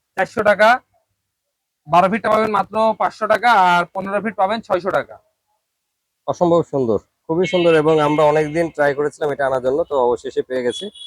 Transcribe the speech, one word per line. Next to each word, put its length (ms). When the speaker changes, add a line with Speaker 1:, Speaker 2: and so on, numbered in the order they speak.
Speaker 1:
চারশো 260
টাকা, 380
বারো 220
ফিটটা 180
পাবেন 220
মাত্র 480
পাঁচশো 280
টাকা, 260
আর 320
পনেরো 360
ফিট 140
পাবেন 260
ছয়শো 300
টাকা। 280
Speaker 2:
অসম্ভব 360
সুন্দর, 360
খুবই 200
সুন্দর 280
এবং 260
আমরা 240
অনেকদিন 460
ট্রাই 240
করেছিলাম 360
এটা 160
আনার 160
জন্য, 220
তো 140
অবশেষে 440
পেয়ে 200
গেছি। 280